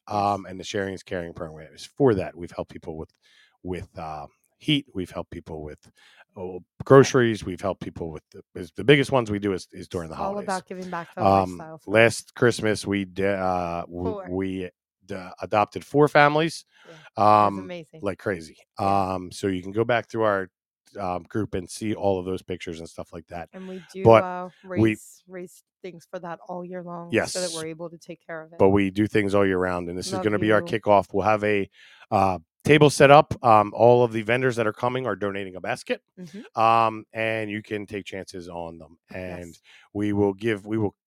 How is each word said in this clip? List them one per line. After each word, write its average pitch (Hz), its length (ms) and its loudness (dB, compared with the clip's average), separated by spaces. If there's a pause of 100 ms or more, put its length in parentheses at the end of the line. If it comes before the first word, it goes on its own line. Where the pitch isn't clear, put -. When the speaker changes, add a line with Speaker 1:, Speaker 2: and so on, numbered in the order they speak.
Speaker 1:
Um, 101 380 -2
and 92 140 -14
the 87 60 -12
sharing 98 280 -6
is 90 100 -14
caring 85 300 -8
program 78 400 -14
is - 120 -20
for 131 300 2
that. 87 200 -4
We've 87 160 -12
helped - 200 -10
people 80 260 -14
with, 80 160 -14 (500)
with, 87 340 -10
uh, 78 300 -12 (300)
heat. 147 360 -2
We've 92 180 -8
helped 85 200 -12
people 80 320 -14
with, 76 260 -16 (460)
oh, 92 280 -12 (200)
groceries. 123 600 6
We've 90 160 -10
helped - 200 -6
people 85 300 -10
with 76 200 -16
the, 98 100 -20 (180)
is, 90 160 -12
the - 80 -8
biggest 135 280 4
ones 117 200 0
we 101 80 -4
do 101 140 -2
is, 87 180 -8
is 92 160 -16
during 82 220 -8
Speaker 2:
It's 80 80 -12
Speaker 1:
the - 40 -8
Speaker 2:
all 196 100 -6
Speaker 1:
holidays. 202 160 -8
Speaker 2:
about 185 200 -6
giving 185 220 -14
back 170 240 -12
to - 80 -18
the - 40 2
Speaker 1:
Um, 95 320 2
Speaker 2:
lifestyle. 160 280 -16
Speaker 1:
last 110 500 2
Christmas 107 500 0
we 101 200 -2
d-, 90 180 -8
uh, 92 580 -2
w-, 87 220 -10
Speaker 2:
Four. 202 260 -6
Speaker 1:
we 92 400 -6 (360)
d-, 98 100 -12 (260)
adopted 104 440 -2
four 147 220 2
families, 151 580 2 (220)
Speaker 2:
Yeah, - 60 -20
it 160 40 -20 (240)
was 104 260 6
Speaker 1:
um, 98 120 -4
Speaker 2:
amazing. 92 420 -16
Speaker 1:
like 98 160 -6
crazy. 82 400 -8 (220)
Speaker 2:
Yeah. 98 340 0
Speaker 1:
Um, 90 180 -8
so - 160 -8
you 92 140 -2
can 95 100 -12
go 110 140 -2
back 117 240 -2
through 110 140 -4
our, 98 260 0 (500)
um, 90 240 -4
group 104 300 -6
and 92 160 -6
see 107 240 -6
all 98 240 0
of 90 80 -6
those 92 160 -6
pictures 85 380 -10
and 82 100 -14
stuff - 240 -18
like 82 140 -16
that. 85 260 -14
Speaker 2:
And 190 140 -16
we 185 160 -14 (100)
do, 190 100 -12
Speaker 1:
But 143 200 10
Speaker 2:
uh, 180 260 -8 (180)
Speaker 1:
we 185 140 -2
Speaker 2:
raise, - 460 -2
raise 180 340 -18 (220)
things 170 260 -16
for 185 100 -14
that 170 280 -12
all 180 180 -10
year 180 160 -12
long 170 300 -12
so 113 300 -2
that 180 100 -4
Speaker 1:
Yes. 165 40 -10
Speaker 2:
we're 160 120 -8
able 160 240 -12
to 170 80 -20
take - 260 -20
care 165 160 -14
of 160 120 -20
it. 170 40 -20
Speaker 1:
But 101 120 6
we 196 200 2
do 101 160 0
things 101 300 0
all 101 100 4
year 95 140 2
round, 90 300 -2
and 90 80 -8
this 90 100 -6
is 95 60 -8
Speaker 2:
Love 92 100 -4
Speaker 1:
gonna 104 160 0
be 107 120 2
our 104 100 4
Speaker 2:
you. 87 40 -8
Speaker 1:
kickoff. 104 480 2
We'll 95 120 0
have 107 180 2
a, 104 260 0 (400)
uh, 95 300 2 (240)
table 147 260 8
set 139 220 6
up. 151 220 8 (120)
Um, 104 300 6
all 120 280 6
of 117 100 0
the 113 100 -2
vendors 120 340 0
that 117 100 2
are 107 60 -2
coming 127 340 -4
are 101 80 -4
donating 98 400 -6
a 90 60 -14
basket, 123 400 -6 (180)
Speaker 2:
Mm-hmm. 180 420 -12
Speaker 1:
um, 110 520 4
and 110 380 -4
you 107 100 -6
can 104 240 -8
take 101 200 -10
chances 92 440 -12
on 85 280 -12
them. 80 200 -20 (160)
And 90 340 -10
Speaker 2:
Yes. 82 140 -20 (320)
Speaker 1:
we 104 200 -2
will 101 200 2
give, 101 320 -4
we 110 120 -4
will 104 180 -2 (120)